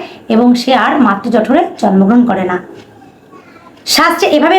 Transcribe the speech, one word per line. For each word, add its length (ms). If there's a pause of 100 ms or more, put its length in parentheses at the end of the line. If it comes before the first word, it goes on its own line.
(340)
এবং 140 (140)
সে 100 (140)
আর 80 (120)
মাতৃজঠরে 560 (200)
জন্মগ্রহণ 480
করে 220
না। 60 (1400)
শাস্ত্রে 320 (100)
এভাবে 220